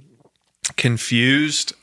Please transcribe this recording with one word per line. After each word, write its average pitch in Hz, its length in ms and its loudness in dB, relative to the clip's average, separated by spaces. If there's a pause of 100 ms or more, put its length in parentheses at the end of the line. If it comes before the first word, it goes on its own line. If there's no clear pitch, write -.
(760)
confused 131 1080 0